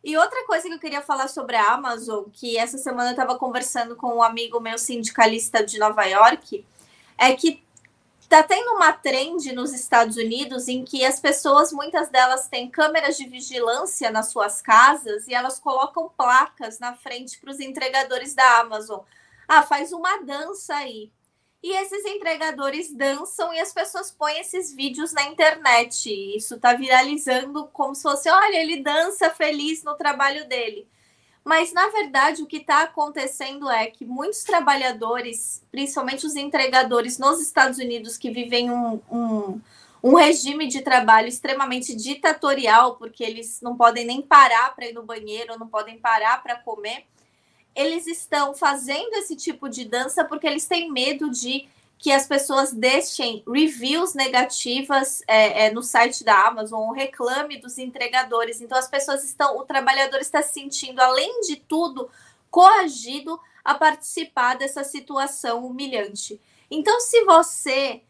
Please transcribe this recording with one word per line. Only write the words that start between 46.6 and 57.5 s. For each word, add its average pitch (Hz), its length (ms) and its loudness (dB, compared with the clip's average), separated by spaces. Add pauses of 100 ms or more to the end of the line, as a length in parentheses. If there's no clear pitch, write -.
eles 330 320 -2
estão 294 480 -2
fazendo 285 600 -2
esse 392 200 -6
tipo - 320 -10
de 247 160 -10
dança 254 400 -2
porque 302 240 -4
eles 294 180 -4
têm 339 240 -4
medo 277 400 -4
de 254 380 -8 (300)
que 294 140 0
as 269 160 4
pessoas 269 440 0
deixem 240 760 -2
reviews 285 680 0
negativas, 262 1120 -2
é, 214 380 4
é, 220 60 4
no 226 100 -6
site 240 420 2
da 208 240 6
Amazon, 220 400 -4
ou 226 40 -6
reclame 269 640 -4